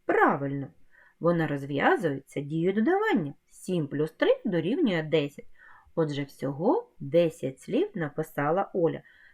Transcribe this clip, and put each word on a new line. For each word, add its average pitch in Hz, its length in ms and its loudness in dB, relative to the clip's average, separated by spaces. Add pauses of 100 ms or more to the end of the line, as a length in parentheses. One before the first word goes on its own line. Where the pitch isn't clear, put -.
Правильно. 143 640 2 (520)
Вона 165 260 2
розв'язується 143 960 -2
дією 165 320 -2
додавання. 254 640 0 (160)
Сім 170 380 -4
плюс 147 220 -2
три 480 340 2
дорівнює 185 580 0
десять. 147 440 -2 (480)
Отже, 147 300 -2
всього 156 680 -2 (100)
десять 147 600 0
слів 349 340 -2
написала 160 800 -2
Оля. 156 280 0 (320)